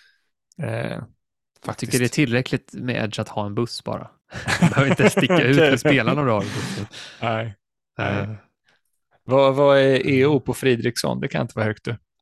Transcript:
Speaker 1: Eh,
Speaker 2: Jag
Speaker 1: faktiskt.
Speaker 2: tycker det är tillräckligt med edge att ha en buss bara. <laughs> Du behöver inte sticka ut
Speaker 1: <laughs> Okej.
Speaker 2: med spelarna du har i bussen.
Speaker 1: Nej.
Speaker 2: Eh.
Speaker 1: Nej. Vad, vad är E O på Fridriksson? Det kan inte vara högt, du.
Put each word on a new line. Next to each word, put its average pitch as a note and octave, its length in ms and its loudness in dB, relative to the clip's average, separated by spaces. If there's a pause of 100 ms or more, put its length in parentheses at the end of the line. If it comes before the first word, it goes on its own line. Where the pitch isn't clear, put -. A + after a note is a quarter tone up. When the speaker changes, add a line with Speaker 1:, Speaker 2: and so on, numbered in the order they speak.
(640)
Speaker 1:
Eh, A#2+ 60 -4
Speaker 2:
Jag A2 360 -6 (580)
Speaker 1:
faktiskt. A#2+ 300 -8
Speaker 2:
tycker C3+ 120 0
det - 20 2
är - 80 -4
tillräckligt B2+ 580 -2
med A#2+ 320 -6
edge G2+ 140 -8
att A2 100 -6
ha G#2 180 -6
en G2+ 80 -8
buss A#2 300 -6
bara. - 260 -10 (220)
<laughs> - 280 -4
Du E3+ 80 4
behöver C#3 220 2
inte G3+ 200 4
sticka F3 320 2
ut C3 140 4
Speaker 1:
<laughs> - 0 -
Okej. D3 140 6
Speaker 2:
med B2+ 100 2
spelarna C3+ 440 2
du B2+ 60 0
har G#2 120 2
i G2+ 40 -6
bussen. G#2 400 -8 (360)
Speaker 1:
Nej. A2+ 240 -4 (520)
Speaker 2:
Eh. G2+ 300 -4
Speaker 1:
Nej. G#2+ 80 -10 (880)
Vad, C3+ 300 4
vad C#3 240 6
är C3+ 280 4
E C3+ 200 4
O D3 140 2
på B2+ 140 -4
Fridriksson? B2 640 0
Det C#3 80 -6
kan - 140 -4
inte A#2+ 140 -8
vara A2 100 0
högt, G#2+ 180 -6
du. A2+ 120 -6 (260)